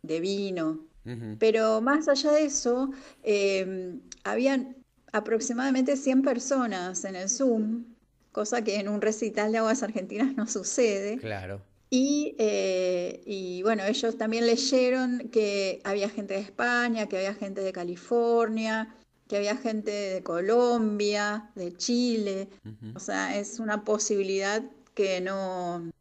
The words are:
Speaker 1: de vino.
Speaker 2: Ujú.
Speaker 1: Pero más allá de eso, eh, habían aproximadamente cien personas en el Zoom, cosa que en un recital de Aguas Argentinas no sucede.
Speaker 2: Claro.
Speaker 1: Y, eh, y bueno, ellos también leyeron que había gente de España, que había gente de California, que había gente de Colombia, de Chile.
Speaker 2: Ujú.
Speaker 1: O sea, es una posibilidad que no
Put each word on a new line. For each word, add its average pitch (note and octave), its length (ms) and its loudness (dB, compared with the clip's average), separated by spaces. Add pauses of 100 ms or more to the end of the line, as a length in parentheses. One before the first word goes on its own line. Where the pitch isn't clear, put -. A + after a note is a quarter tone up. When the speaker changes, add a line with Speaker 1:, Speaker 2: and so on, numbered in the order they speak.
Speaker 1:
de D#3+ 180 -4
vino. F3+ 600 -2 (240)
Speaker 2:
Ujú. A2+ 340 -8
Speaker 1:
Pero A3 440 4
más D4 260 2
allá D4 240 4
de D4+ 140 6
eso, C4 440 0 (320)
eh, F#3+ 760 0 (260)
habían B3 520 0 (360)
aproximadamente B3+ 840 0
cien C4 260 4
personas A#3 800 0
en F#3+ 120 -6
el F#3 120 -6
Zoom, A3+ 560 2 (480)
cosa G#3+ 300 -2
que G#3 180 0
en G3 80 -4
un G#3 120 -2
recital G#3+ 520 0
de A3+ 60 2
Aguas A3 240 2
Argentinas G#3+ 540 -2
no A3 100 -2
sucede. G3+ 720 0
Speaker 2:
Claro. G2+ 440 -8 (280)
Speaker 1:
Y, C#4+ 480 2
eh, F#3 840 0
y F#3 380 -6
bueno, G#3+ 240 2
ellos A3 320 0
también A3+ 280 0
leyeron B3 840 2
que G3+ 540 0
había G3+ 260 0
gente G3 240 -6
de G3 60 -2
España, A#3+ 680 0
que G3 80 -4
había F#3+ 180 -2
gente G3 280 -6
de F#3+ 100 -2
California, A3 1200 0 (320)
que G3+ 120 -2
había G#3 180 0
gente A3 340 -2
de G3 320 -4
Colombia, G#3 1300 2
de F3 240 -8
Chile. A3 720 0 (180)
Speaker 2:
Ujú. G#3+ 280 -14
Speaker 1:
O F#3+ 60 -12
sea, G3 380 -2
es G#3 200 -8
una G#3 280 -4
posibilidad G3+ 760 0 (320)
que F#3+ 280 2
no F3+ 680 -4 (100)